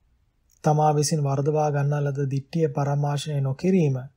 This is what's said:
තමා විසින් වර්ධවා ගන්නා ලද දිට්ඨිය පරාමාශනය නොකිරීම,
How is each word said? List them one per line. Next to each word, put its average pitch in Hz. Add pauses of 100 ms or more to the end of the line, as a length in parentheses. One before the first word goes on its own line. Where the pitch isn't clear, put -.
(640)
තමා 151
විසින් 147
වර්ධවා 147
ගන්නා 143
ලද 143
දිට්ඨිය 139
පරාමාශනය 143
නොකිරීම, 143 (200)